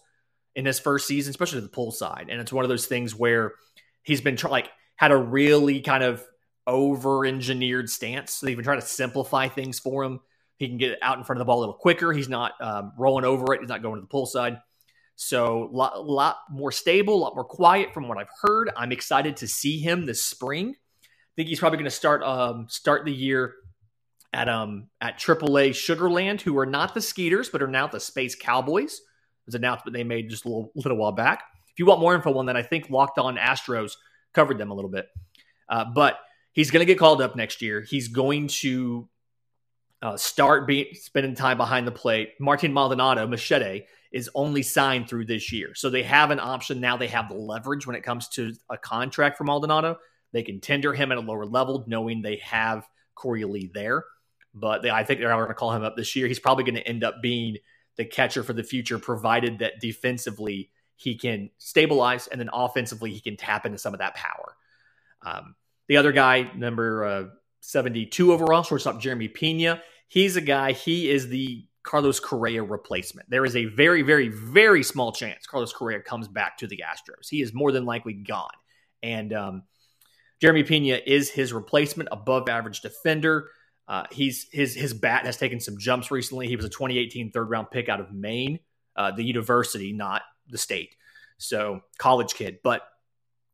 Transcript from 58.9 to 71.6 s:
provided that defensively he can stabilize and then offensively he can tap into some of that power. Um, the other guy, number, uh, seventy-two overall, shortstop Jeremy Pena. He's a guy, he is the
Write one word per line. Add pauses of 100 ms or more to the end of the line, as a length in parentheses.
provided
that
defensively (240)
he
can
stabilize
and
then
offensively
he
can
tap
into
some
of
that
power. (720)
Um, (340)
the
other
guy,
number,
uh, (380)
seventy-two
overall,
shortstop
Jeremy
Pena. (260)
He's
a
guy,
he
is
the (180)